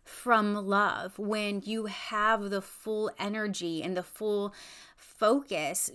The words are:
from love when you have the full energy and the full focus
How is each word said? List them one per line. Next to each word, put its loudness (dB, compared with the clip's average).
from 2
love 0
when -2
you -2
have 0
the 0
full -2
energy -2
and -2
the -2
full -2
focus 2